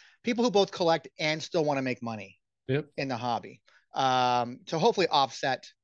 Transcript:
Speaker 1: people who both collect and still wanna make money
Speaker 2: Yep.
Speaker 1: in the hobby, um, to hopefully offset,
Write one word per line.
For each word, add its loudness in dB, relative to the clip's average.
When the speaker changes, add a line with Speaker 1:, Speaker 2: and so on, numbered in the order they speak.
Speaker 1:
people 0
who 2
both 4
collect 0
and -2
still -2
wanna 0
make -4
money -10
Speaker 2:
Yep. -2
Speaker 1:
in -4
the -4
hobby, -6
um, 2
to -4
hopefully 2
offset, 0